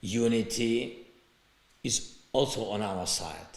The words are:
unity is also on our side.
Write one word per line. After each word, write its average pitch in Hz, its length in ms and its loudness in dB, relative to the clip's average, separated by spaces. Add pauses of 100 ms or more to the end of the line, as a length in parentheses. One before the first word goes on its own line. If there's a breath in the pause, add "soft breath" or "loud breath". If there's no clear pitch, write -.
unity 117 1040 2 (760)
is - 340 -4 (140)
also 131 380 2
on 104 120 -2
our 95 260 -2
side. 80 280 -4 (220)